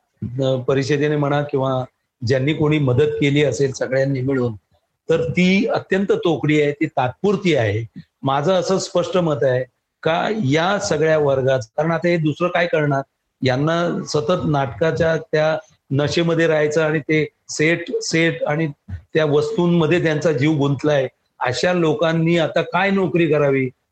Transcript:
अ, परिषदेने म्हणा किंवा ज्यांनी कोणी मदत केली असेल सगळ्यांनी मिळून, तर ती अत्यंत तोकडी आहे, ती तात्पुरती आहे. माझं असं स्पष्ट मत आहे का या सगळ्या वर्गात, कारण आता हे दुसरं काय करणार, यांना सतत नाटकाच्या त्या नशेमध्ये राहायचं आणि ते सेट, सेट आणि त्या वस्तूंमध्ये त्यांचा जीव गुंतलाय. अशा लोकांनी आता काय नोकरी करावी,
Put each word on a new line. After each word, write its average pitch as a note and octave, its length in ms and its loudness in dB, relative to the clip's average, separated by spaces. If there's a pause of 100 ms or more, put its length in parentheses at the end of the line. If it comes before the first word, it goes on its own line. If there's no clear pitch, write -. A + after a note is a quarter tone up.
(440)
अ, C3 120 0
परिषदेने C#3 600 0
म्हणा C#3+ 260 0
किंवा C3 420 -2 (420)
ज्यांनी C3+ 280 0
कोणी D3+ 240 0
मदत C#3+ 320 2 (100)
केली D3 240 2
असेल C3+ 280 0
सगळ्यांनी C3+ 480 -2
मिळून, B2+ 340 -2 (560)
तर D#3+ 200 0
ती F#3 360 2
अत्यंत G3 460 -2
तोकडी D3+ 500 0
आहे, C#3+ 100 0
ती D#3 140 -2
तात्पुरती E3 680 0
आहे. A2 460 -2 (220)
माझं C#3+ 300 0
असं F#3 260 0
स्पष्ट F3+ 380 -2
मत D#3 260 0
आहे B2+ 220 2 (380)
का E3 260 0 (160)
या D#3+ 340 2
सगळ्या D#3 400 0
वर्गात, C3 400 2 (180)
कारण C3+ 140 0
आता C3+ 180 -2
हे F3 80 2
दुसरं D#3+ 320 0
काय F3 180 0
करणार, D3 360 0 (400)
यांना E3 600 0
सतत D#3+ 400 -2
नाटकाच्या D#3+ 720 0
त्या D#3 420 0 (340)
नशेमध्ये D#3+ 540 2
राहायचं D#3 360 2
आणि D#3 180 0
ते D#3 280 0 (200)
सेट, E3+ 360 0 (180)
सेट E3 400 0
आणि D#3 260 -2 (220)
त्या - 340 -2
वस्तूंमध्ये D#3 760 2
त्यांचा D#3 300 0
जीव D3 200 0
गुंतलाय. C#3+ 560 0 (300)
अशा B2+ 340 0
लोकांनी E3 640 2
आता D#3+ 240 0
काय F#3 280 -2
नोकरी F3 360 0
करावी, C#3 420 2 (240)